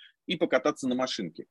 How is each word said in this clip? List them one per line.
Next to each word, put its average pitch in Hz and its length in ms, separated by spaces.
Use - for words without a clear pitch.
и 185 100
покататься 147 520
на 123 60
машинке. 120 560